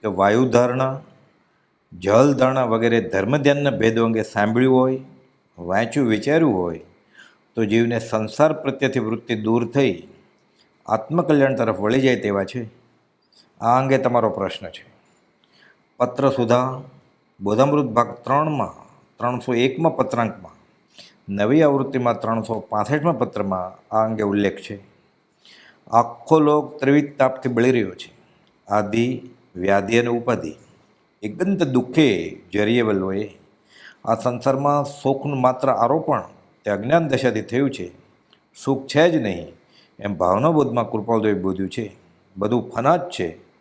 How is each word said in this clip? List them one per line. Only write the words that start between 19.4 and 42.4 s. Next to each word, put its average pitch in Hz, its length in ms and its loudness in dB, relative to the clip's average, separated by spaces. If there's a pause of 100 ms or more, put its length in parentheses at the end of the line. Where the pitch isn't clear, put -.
એકમાં 131 420 0
પત્રાંકમાં, 113 600 -4 (760)
નવી 104 320 2
આવૃત્તિમાં 135 600 0
ત્રણસો 113 380 -4
પાસઠમાં 135 600 -2
પત્રમાં 98 760 -6
આ 110 100 2
અંગે 110 180 -2
ઉલ્લેખ 101 340 0
છે. 101 220 -14 (1120)
આખો 120 480 2
લોક 147 400 2
ત્રિવિધ 143 380 2
તાપથી 131 320 0
બળી 120 220 2
રહ્યો 110 200 0
છે. - 220 -18 (540)
આદિ, 110 640 -2 (260)
વ્યાધિ 98 420 2
અને 120 120 2
ઉપાધિ. 117 460 -2 (680)
એકંત 180 400 -2
દુઃખે 123 800 0 (120)
જરીએ 107 280 2
વલ્લોએ. 101 560 -2 (680)
આ 113 100 0
સંસારમાં 139 720 0
સુખનું 139 560 -4
માત્ર 127 280 2
આરોપણ 120 520 0 (440)
તે 104 60 -2
અજ્ઞાન 131 360 0
દશાથી 120 340 0
થયું 131 280 -2
છે. 90 220 -10 (720)
સુખ 135 240 -4
છે 156 220 4
જ 160 60 -2
નહીં 92 360 -4 (480)
એમ 101 160 -6
ભાવનાબોધમાં 117 760 2
કૃપાળુએ 107 420 0
બોધ્યું 95 360 -4
છે. 107 260 -10 (420)
બધું 110 340 -2